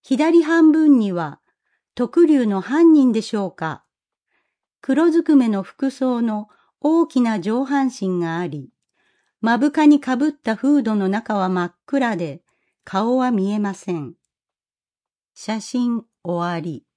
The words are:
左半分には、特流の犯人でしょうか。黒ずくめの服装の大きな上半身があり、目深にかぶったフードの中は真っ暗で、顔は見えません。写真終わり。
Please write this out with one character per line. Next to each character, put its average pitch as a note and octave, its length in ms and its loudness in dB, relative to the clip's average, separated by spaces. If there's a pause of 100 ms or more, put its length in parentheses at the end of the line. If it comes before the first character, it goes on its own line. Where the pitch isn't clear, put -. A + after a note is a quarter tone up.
左 D#4+ 420 2
半 D#4+ 280 4
分 D4+ 280 4
に G3+ 120 -2
は、 D#3+ 300 -8 (520)
特 D4+ 340 2
流 C#4 180 2
の G3 160 -2
犯 D#4+ 320 4
人 C4 180 6
で G#3+ 100 0
し - 140 -8
ょ G3+ 120 -2
う E3+ 40 -8
か。 D#3 320 -10 (1000)
黒 D4+ 280 2
ず E4 140 2
く D#4 120 2
め B3 140 0
の G3 140 -2
服 - 260 -6
装 B3 320 -4
の G#3+ 260 -6 (320)
大 D#4+ 280 0
き B3+ 140 -2
な A3+ 180 0
上 A3 260 -4
半 C4+ 220 -2
身 F#3 320 -4
が E3 180 -4
あ F3+ 80 -6
り、 C#3+ 260 -12 (720)
目 A3+ 160 0
深 D4 300 2
に D4 120 8
か B3+ 160 -2
ぶ D4 140 0
っ - 20 -4
た A3 240 -6
フ C#4+ 240 2
ー - 40 0
ド A3 120 -2
の F#3+ 140 -2
中 G3 240 -4
は F#3 160 -2
真 F3+ 160 -2
っ F3 100 -12 (100)
暗 A#3+ 300 -2
で、 E3+ 280 -8 (400)
顔 A3+ 340 -2
は B3+ 140 0
見 G3 200 0
え G#3+ 80 -4
ま G3+ 140 -4
せ F#3 200 -8
ん。 C#3+ 200 -8 (1200)
写 G#3+ 260 -8
真 A#3 440 -4 (200)
終 F3 300 -4
わ E3 60 -6
り。 D#3 260 -10 (120)